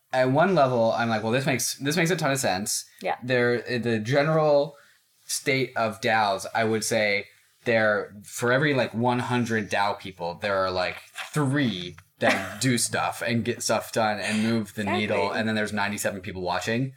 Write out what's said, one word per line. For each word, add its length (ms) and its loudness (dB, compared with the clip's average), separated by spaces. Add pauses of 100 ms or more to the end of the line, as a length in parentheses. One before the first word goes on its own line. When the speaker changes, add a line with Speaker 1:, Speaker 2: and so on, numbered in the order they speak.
(140)
Speaker 1:
at 180 4
one 240 4
level, 380 4
I'm 160 0
like, 120 0
"Well, 120 0
this 120 0
makes, 300 -2
this 220 -2
makes 140 2
a 40 2
ton 160 0
of 80 0
sense." 460 -2 (160)
Speaker 2:
Yeah. 220 -4
Speaker 1:
There, 460 2
uh, 100 0
the 200 0
general 760 2 (500)
state 500 0
of 240 -2
daos, 460 2 (100)
I 80 2
would 220 0
say 400 0 (400)
there, 480 2 (100)
for 300 -2
every, 200 2
like, 200 0
one 260 0
hundred 500 -2
dao 300 -2
people, 420 -8
there 160 0
are, 140 0
like, 260 -2 (360)
three 640 0 (220)
that 420 0
Speaker 2:
<laughs> 0 -
Speaker 1:
do 160 2
stuff 440 -2
and 220 0
get 180 -4
stuff 300 -2
done 280 0
and 240 0
move 320 0
the 100 -4
needle, 320 0
Speaker 2:
Exactly. 220 0
Speaker 1:
and 100 0
then 60 0
there's 180 -2
ninety-seven 480 -2
people 200 -8
watching. 560 -2